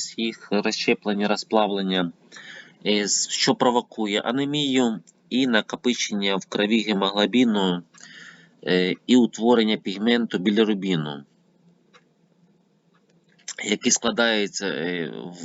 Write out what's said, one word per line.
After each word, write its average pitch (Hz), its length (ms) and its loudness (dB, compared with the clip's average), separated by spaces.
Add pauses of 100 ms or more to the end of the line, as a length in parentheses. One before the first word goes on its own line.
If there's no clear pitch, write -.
(180)
їх 113 340 -6
розщеплення, 104 760 0
розплавлення, 98 840 0 (760)
е, 104 220 0
з-, - 220 -2
що - 260 0
провокує 113 680 0
анемію 131 760 0 (300)
і 127 180 0
накопичення 104 880 0
в 95 100 -4
крові 104 360 0
гемоглобіну, 101 1040 0 (800)
е, 92 320 0 (120)
і 123 80 6
утворення 113 640 4
пігменту 110 600 0
білірубіну, 92 840 0 (2500)
який 104 280 0
складається, 107 760 0
е, 82 460 -4 (320)